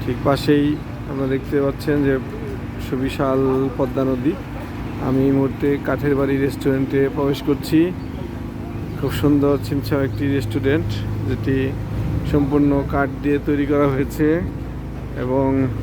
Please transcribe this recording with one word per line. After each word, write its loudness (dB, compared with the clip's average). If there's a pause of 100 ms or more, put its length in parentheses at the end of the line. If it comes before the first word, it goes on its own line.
ঠিক -2
পাশেই 4 (340)
আপনারা -2
দেখতে 0
পাচ্ছেন 0
যে 4 (720)
সুবিশাল 0 (100)
পদ্মা 0
নদী। 0 (680)
আমি 2
এই 4
মুহূর্তে 2
কাঠের 0
বাড়ি 2
রেস্টুরেন্টে 2
প্রবেশ 0
করছি। 2 (1080)
খুব -2
সুন্দর 4
ছিমছাম -2
একটি -2
রেস্টুরেন্ট, 0 (420)
যেটি 0 (640)
সম্পূর্ণ 4
কাঠ 2 (140)
দিয়ে 2
তৈরি 2
করা 4
হয়েছে 0 (800)
এবং 2 (160)